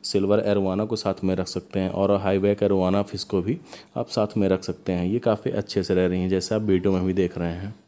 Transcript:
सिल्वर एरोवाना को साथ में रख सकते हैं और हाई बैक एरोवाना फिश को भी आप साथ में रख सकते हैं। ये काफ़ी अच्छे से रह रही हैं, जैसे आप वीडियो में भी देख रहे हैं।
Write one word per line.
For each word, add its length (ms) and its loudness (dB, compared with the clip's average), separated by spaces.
सिल्वर 420 2
एरोवाना 400 2
को 120 -4
साथ 260 -4
में 120 2
रख 120 -4
सकते 320 -6
हैं 120 0
और 260 2
हाई 220 2
बैक 240 2
एरोवाना 400 2
फिश 200 -8
को 180 -2
भी 160 -4
आप 120 -6
साथ 280 -2
में 120 2
रख 140 2
सकते 280 -6
हैं। 160 0
ये 140 0
काफ़ी 320 0
अच्छे 300 -2
से 120 0
रह 120 4
रही 140 0
हैं, 80 -2
जैसे 260 0
आप 60 0
वीडियो 320 2
में 120 0
भी 100 0
देख 220 0
रहे 140 -2
हैं। 240 -8